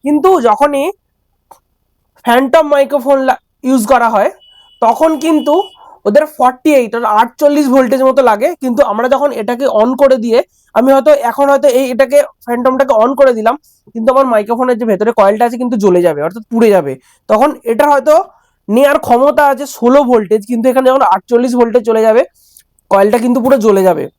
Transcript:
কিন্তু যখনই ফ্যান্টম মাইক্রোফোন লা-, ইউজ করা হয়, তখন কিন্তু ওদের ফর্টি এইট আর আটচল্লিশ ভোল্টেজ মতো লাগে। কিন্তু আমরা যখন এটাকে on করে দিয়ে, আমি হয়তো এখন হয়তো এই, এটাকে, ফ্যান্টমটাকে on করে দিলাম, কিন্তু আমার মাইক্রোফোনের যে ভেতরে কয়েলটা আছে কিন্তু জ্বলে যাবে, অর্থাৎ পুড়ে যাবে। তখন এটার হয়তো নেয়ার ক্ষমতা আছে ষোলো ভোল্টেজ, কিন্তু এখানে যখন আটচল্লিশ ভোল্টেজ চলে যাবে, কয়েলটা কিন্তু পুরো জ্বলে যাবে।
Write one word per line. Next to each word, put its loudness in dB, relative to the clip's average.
কিন্তু 2
যখনই 0
ফ্যান্টম 2
মাইক্রোফোন 0
লা-, -4
ইউজ 0
করা 2
হয়, 0
তখন 0
কিন্তু 0
ওদের 2
ফর্টি -2
এইট 0
আর -6
আটচল্লিশ 0
ভোল্টেজ 2
মতো 2
লাগে। 0
কিন্তু -2
আমরা -2
যখন 0
এটাকে -6
on 0
করে 0
দিয়ে, -2
আমি 0
হয়তো 2
এখন 0
হয়তো 2
এই, 0
এটাকে, 0
ফ্যান্টমটাকে -2
on 2
করে 2
দিলাম, -2
কিন্তু -2
আমার 2
মাইক্রোফোনের -2
যে -6
ভেতরে -2
কয়েলটা 2
আছে -6
কিন্তু -4
জ্বলে 2
যাবে, -2
অর্থাৎ -8
পুড়ে 2
যাবে। 0
তখন 0
এটার -2
হয়তো 2
নেয়ার 2
ক্ষমতা 0
আছে -2
ষোলো 0
ভোল্টেজ, 0
কিন্তু -2
এখানে 2
যখন 0
আটচল্লিশ 0
ভোল্টেজ 0
চলে 0
যাবে, 2
কয়েলটা 2
কিন্তু -2
পুরো 2
জ্বলে 2
যাবে। 0